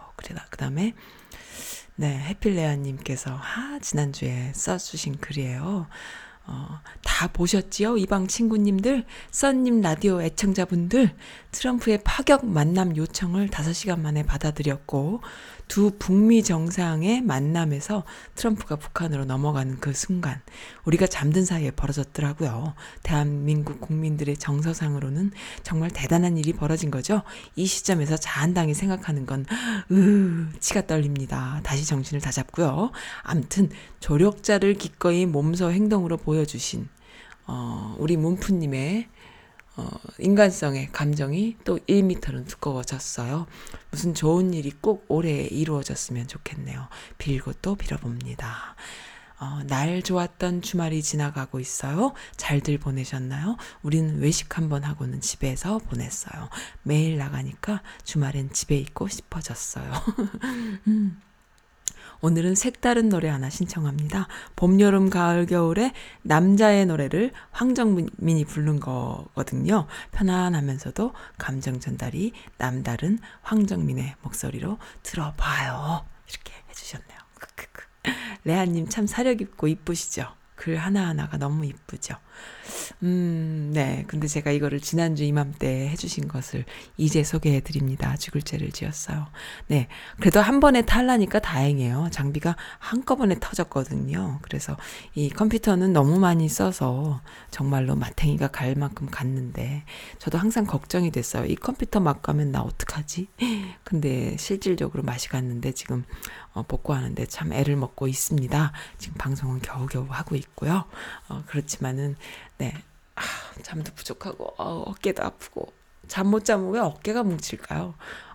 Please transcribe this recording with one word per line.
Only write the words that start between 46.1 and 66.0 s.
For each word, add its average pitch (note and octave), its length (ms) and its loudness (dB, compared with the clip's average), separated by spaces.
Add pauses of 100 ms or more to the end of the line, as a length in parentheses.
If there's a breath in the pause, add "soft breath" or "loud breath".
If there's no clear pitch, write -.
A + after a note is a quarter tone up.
좋겠네요. C3 600 -10 (320 loud breath)
빌고 C3+ 420 -2
또 G3+ 140 -2
빌어봅니다." A#2+ 1000 -6 (640 loud breath)
어, C#3 280 -6
"날 D#3 340 0
좋았던 F3+ 640 -2
주말이 D#3+ 400 0
지나가고 D3 560 -2
있어요. D3+ 540 -2 (240 loud breath)
잘들 C#3+ 420 0
보내셨나요? C3+ 760 -4 (280 loud breath)
우린 D#3 360 2
외식 - 380 0
한번 D3 260 0
하고는 C3+ 380 -4
집에서 D3+ 560 -4
보냈어요. - 720 -8 (320 loud breath)
매일 D#3 360 2
나가니까 C#3 680 -4 (200 loud breath)
주말엔 C#3 500 -2
집에 - 240 0
있고 C#3+ 300 -6
싶어졌어요." - 840 -10
<laughs> A3+ 960 -4
음. G#3 340 2 (1000 loud breath)
"오늘은 E3 340 4
색다른 A#3+ 540 4
노래 D#3 200 4
하나 C3+ 200 -2
신청합니다. D3+ 800 -2 (280 loud breath)
봄, F#3 260 8
여름, G3 300 8
가을, F3 340 4
겨울에 F3+ 480 2 (300 loud breath)